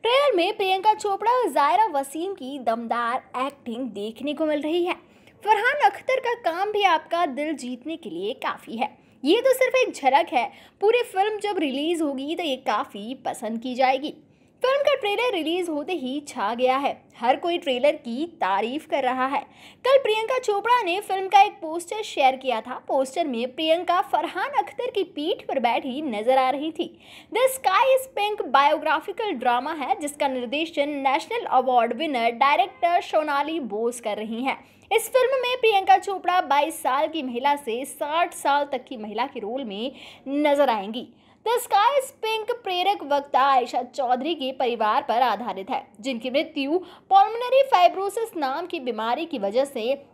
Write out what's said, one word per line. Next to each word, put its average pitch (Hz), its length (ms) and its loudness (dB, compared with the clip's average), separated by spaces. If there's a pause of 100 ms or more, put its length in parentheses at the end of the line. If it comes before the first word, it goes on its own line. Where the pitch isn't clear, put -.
ट्रेलर 508 340 2
में 381 200 0
प्रियंका 392 380 2
चोपड़ा 415 380 -2
और 508 180 2
जायरा 311 440 4
वसीम 320 400 -4
की 277 240 -10
दमदार 233 640 -2 (160)
एक्टिंग 262 540 -6
देखने 226 420 -8
को 311 120 -2
मिल 302 160 0
रही 339 220 0
है। 359 100 -2 (500)
फरहान 440 460 2
अख्तर - 300 -2
का 466 220 -2
काम 370 300 -2
भी 415 120 0
आपका 339 420 2
दिल 294 300 -4
जीतने 254 400 -10
के 220 140 -12
लिए 185 220 -6 (100)
काफ़ी - 340 -8
है। - 200 -6 (260)
ये 370 180 4
तो 523 140 4
सिर्फ 508 220 2
एक 453 180 2
झलक 277 380 2
है, 240 180 0 (300)
पूरी 466 240 4
फिल्म 415 360 -2
जब 403 180 -4
रिलीज 311 440 -2
होगी 277 340 -4
तो 359 60 -6
ये 277 140 -2 (100)
काफ़ी 233 480 -4 (120)
पसंद 226 360 -6
की 254 120 -8
जाएगी। 262 400 2 (480)
फिल्म 539 200 2
का 571 120 6
ट्रेलर 466 380 0
रिलीज 339 360 -2
होते 302 240 -4
ही 269 360 -4
छा 220 260 -4
गया 254 220 2
है, 269 160 0 (260)
हर 247 180 2
कोई 349 220 -2
ट्रेलर 285 380 2
की 254 300 -6 (140)
तारीफ 226 500 -2
कर 285 140 0
रहा 254 220 0
है। 269 140 -2 (440)
कल 523 180 6
प्रियंका 440 360 0
चोपड़ा 453 440 2
ने 359 180 -2
फिल्म 381 280 -4
का 392 120 6
एक 415 120 6 (100)
पोस्टर 339 400 -8
शेयर 262 340 2
किया 254 240 -2
था। 247 180 -12 (100)
पोस्टर 285 380 0
में 254 280 -4
प्रियंका 339 480 2
फरहान 359 560 -2
अख्तर 480 320 -4
की 403 120 -2 (140)
पीठ 311 320 -4
पर 349 100 -2
बैठी 247 440 -2
नजर 247 360 2
आ 262 120 4
रही 294 220 -4
थी। - 140 -6 (460)
The 480 180 2
Sky 392 400 0
is 523 160 2 (100)
Pink 415 260 -2 (100)
बायोग्राफिकल 311 840 2
ड्रामा 254 400 0
है, 311 260 -4
जिसका 294 280 -4
निर्देशन 285 720 -4
नेशनल 311 500 0
अवार्ड 247 460 6
विनर 254 380 2
डायरेक्टर 359 680 4
सोनाली 302 560 0 (100)
बोस 233 320 -2
कर 208 160 -4
रही 220 280 -6
हैं। 254 140 -2 (320)
इस 440 200 0
फिल्म 508 320 2
में 494 180 -2
प्रियंका 392 380 6
चोपड़ा 370 420 0
बाईस 294 420 0
साल 285 260 0
की 311 140 -6
महिला 262 360 0
से 247 260 -6
साठ 320 500 -2
साल 285 380 0
तक 247 120 -6
की 262 120 -14
महिला 214 300 -6
के 254 140 -12
रोल 240 240 -6
में 220 280 -8 (360)
नजर 285 420 4
आएंगी। 220 380 -4 (380)
The 440 60 0 (100)
Sky 427 340 2
is 523 100 0 (160)
Pink 440 280 -4 (120)
प्रेरक 381 480 0
वक्ता 277 320 2
आयशा 254 420 2
चौधरी 254 500 -2
के 269 180 -4
परिवार 240 500 0
पर 247 200 0
आधारित 208 480 -2
है, 240 100 -4 (200)
जिनकी 247 300 -6
मृत्यु 302 480 0 (340)
pulmonary 466 500 4 (100)
fibrosis 381 640 2
नाम 302 300 -4
की 339 140 -8
बीमारी 247 460 -4
की 285 120 -8
वजह 208 260 0
से 262 200 -6 (300)